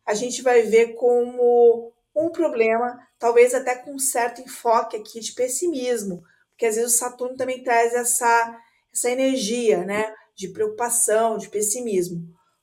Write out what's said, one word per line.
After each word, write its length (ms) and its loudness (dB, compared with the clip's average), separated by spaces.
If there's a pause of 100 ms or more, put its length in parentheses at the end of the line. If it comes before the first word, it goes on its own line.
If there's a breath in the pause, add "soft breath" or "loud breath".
a 80 -2
gente 280 -6
vai 200 4
ver 320 4
como 960 4 (220)
um 160 0
problema, 680 0 (200 loud breath)
talvez 360 4
até 200 -2
com 200 -14
um 40 -12
certo 420 -4
enfoque 560 -2
aqui 240 -14
de 120 -12
pessimismo, 920 -4 (280 soft breath)
porque 160 -4
às 100 0
vezes 180 0
o 40 2
Saturno 380 -8
também 260 -6
traz 320 2
essa, 680 0 (320 loud breath)
essa 180 -4
energia, 760 0
né, 280 -4 (220 loud breath)
de 140 -10
preocupação, 880 0
de 100 -12
pessimismo. 800 -4 (340 soft breath)